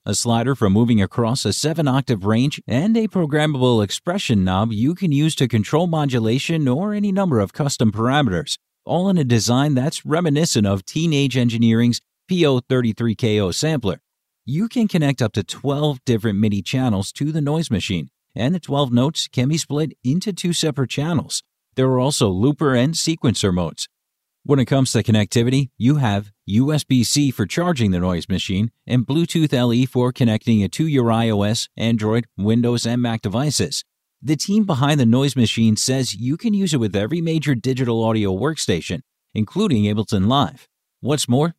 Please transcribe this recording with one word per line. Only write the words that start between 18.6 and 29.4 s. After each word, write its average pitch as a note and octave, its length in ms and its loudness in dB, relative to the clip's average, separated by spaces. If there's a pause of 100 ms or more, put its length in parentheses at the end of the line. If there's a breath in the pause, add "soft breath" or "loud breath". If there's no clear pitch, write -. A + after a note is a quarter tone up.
notes B2+ 340 0
can B2+ 220 -2
be E3 80 0
split D3 360 -4 (100)
into E3 280 -2
two F3 220 -4
separate C#3 380 -2
channels. D3 500 -4 (340)
There C3 120 2
are B2+ 120 2
also C3 300 0
looper C3 460 0
and C3 180 2
sequencer C3+ 580 0
modes. F2 380 -4 (580)
When C#3 120 4
it B2 60 2
comes C3+ 260 0
to A2+ 100 2
connectivity, A#2 720 0
you B2+ 200 2
have G#2 360 0 (140)
U B2+ 260 2
S D3+ 120 -2
B B2+ 200 2
C C#3+ 280 0
for G#2 160 -2
charging D#3+ 420 0
the F2+ 100 0
Noise F2+ 300 -2
Machine G2 400 -2 (160)
and B2 180 0
Bluetooth D#3 480 0